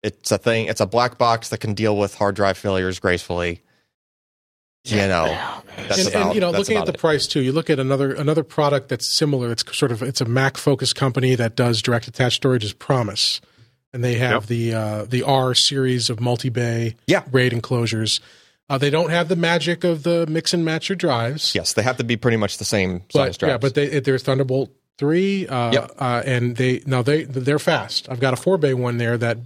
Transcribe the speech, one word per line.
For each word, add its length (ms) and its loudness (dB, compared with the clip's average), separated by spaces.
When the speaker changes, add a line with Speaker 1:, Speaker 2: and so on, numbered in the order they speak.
Speaker 1:
it's 260 -4
a 80 2
thing. 280 0
It's 140 -4
a 60 2
black 320 0
box 300 0
that 100 -6
can 160 -4
deal 220 2
with 180 0
hard 220 -2
drive 200 2
failures 440 -2
gracefully. 640 -2
You 100 -2
know, 160 2
that's 120 0
Speaker 2:
And, 80 2
Speaker 1:
about, 180 0
Speaker 2:
and, 80 0
you 80 2
know, 100 0
Speaker 1:
that's 60 0
Speaker 2:
looking 80 0
at 60 2
Speaker 1:
about 100 -2
Speaker 2:
the 60 -6
Speaker 1:
it. 20 -12
Speaker 2:
price 260 2
too, 140 0
you 120 0
look 180 0
at 80 4
another, 340 0
another 320 0
product 460 0
that's 260 -4
similar. 340 0
It's 140 -4
sort 140 2
of, 120 -2
it's 180 -4
a 60 0
Mac 320 2
focused 360 0
company 420 2
that 200 -2
does 240 2
direct 260 0
attached 300 0
storage, 280 2
is 100 -6
Promise, 680 -2
and 100 -4
they 120 2
have 260 2
Speaker 3:
Yep. 60 -12
Speaker 2:
the, 260 0
uh, 320 -2
the 160 -2
R 320 2
series 560 0
of 100 -4
multi-bay 760 -2
Speaker 1:
Yeah. 160 2
Speaker 2:
raid 220 4
enclosures. 680 -2
Uh, 80 -2
they 140 2
don't 180 2
have 200 0
the 80 0
magic 480 0
of 180 0
the 240 2
mix 260 -2
and 140 0
match 240 -2
your 60 -2
drives. 580 -2
Speaker 1:
Yes, 180 0
they 100 2
have 140 2
to 80 -2
be 140 0
pretty 180 2
much 220 0
the 80 -10
same 440 -2
size 280 0
Speaker 2:
But, 0 -
Speaker 1:
drives. 140 2
Speaker 2:
yeah, 40 0
but 180 0
they, 260 0
they're 180 0
Thunderbolt 520 0
three, 500 0
uh, 240 0
Speaker 1:
Yep. 260 0
Speaker 2:
uh, 280 0
and 300 0
they, 280 0
now 160 0
they, 240 2
they're 340 -2
fast. 520 0
I've 100 -4
got 140 2
a 20 -4
four 220 0
bay 160 2
one 240 0
there 180 0
that 300 0